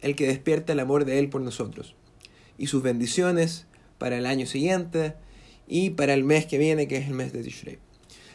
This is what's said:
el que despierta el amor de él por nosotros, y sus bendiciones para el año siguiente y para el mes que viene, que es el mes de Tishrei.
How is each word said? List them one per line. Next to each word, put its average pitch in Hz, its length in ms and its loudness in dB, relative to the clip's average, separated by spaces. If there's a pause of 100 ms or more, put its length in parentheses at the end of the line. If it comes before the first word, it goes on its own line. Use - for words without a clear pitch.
el 143 160 -2
que 143 100 2
despierta 165 460 0
el 143 80 2
amor 139 240 2
de 131 140 2
él 143 100 2
por 135 120 -6
nosotros, 113 540 -8 (640)
y 139 100 -6
sus 135 140 0
bendiciones 165 880 0 (320)
para 123 180 -2
el 123 80 -2
año 131 200 -2
siguiente 165 680 0 (540)
y 180 240 0
para 143 220 2
el 135 100 4
mes 151 220 4
que 139 120 -2
viene, 151 300 2
que 139 100 -2
es 139 100 -4
el 143 60 -4
mes 131 180 -6
de 117 120 -8
Tishrei. - 360 -14 (560)